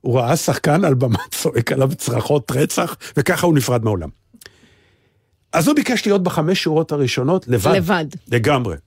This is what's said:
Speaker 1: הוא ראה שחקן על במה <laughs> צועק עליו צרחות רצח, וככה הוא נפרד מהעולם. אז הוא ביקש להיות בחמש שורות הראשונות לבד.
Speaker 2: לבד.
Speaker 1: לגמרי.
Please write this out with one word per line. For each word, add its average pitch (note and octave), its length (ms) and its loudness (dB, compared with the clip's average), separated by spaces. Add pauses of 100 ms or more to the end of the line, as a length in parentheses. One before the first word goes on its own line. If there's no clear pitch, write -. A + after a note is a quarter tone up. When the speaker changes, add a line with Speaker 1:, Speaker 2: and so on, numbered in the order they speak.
Speaker 1:
הוא B2+ 180 0
ראה B2 180 2
שחקן D#3 480 0
על D3 80 4
במה A#2+ 260 0 (120)
<laughs> - 100 -10
צועק A2+ 300 -2
עליו C3+ 260 2
צרחות B2 580 -2
רצח, D#3+ 400 -2 (220)
וככה E3+ 300 0
הוא E3 80 4
נפרד B2 280 0
מהעולם. F#2 260 -2 (1400)
אז D#3+ 140 2
הוא D4 80 4
ביקש B3 300 0
להיות G3+ 180 2
בחמש F3 400 0
שורות D#3 280 0
הראשונות C#3+ 560 0
לבד. A#2+ 280 2
Speaker 2:
לבד. F3 300 0 (260)
Speaker 1:
לגמרי. A#2+ 440 0 (120)